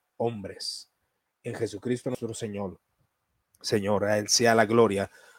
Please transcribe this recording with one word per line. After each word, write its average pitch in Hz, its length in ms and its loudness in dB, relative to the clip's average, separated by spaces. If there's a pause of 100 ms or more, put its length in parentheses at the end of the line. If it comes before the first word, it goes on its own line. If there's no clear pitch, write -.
(180)
hombres. 107 720 -8 (540)
En 117 100 -8
Jesucristo 120 560 -4
nuestro 113 240 -6
Señor, 101 440 -8 (840)
Señor, 101 420 0
a 107 140 2
él 104 100 -4
sea 117 260 4
la 113 120 6
gloria 101 440 4 (280)